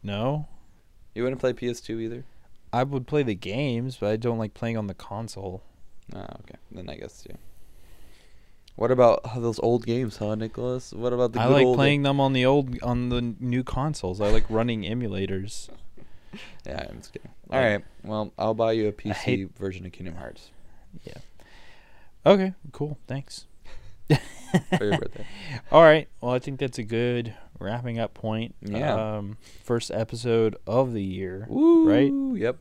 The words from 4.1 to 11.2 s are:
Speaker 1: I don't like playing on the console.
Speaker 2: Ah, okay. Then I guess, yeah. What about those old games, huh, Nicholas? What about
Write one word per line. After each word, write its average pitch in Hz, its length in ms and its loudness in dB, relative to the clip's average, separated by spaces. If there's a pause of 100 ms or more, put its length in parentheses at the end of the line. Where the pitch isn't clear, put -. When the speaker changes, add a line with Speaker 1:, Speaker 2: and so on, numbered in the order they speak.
Speaker 1:
I 110 60 2
don't 117 220 -2
like 107 160 -4
playing 117 240 -4
on 104 80 -4
the 95 80 -6
console. 98 680 -10 (540)
Speaker 2:
Ah, 95 100 -10 (140)
okay. - 160 -20 (140)
Then - 180 -14
I - 80 -12
guess, - 320 -16
yeah. - 80 -12 (1400)
What 117 140 0
about 123 320 6 (140)
those 117 240 -2
old 117 240 2
games, 117 320 -2
huh, 107 180 -4
Nicholas? 120 600 -6
What 120 180 -2
about 120 220 0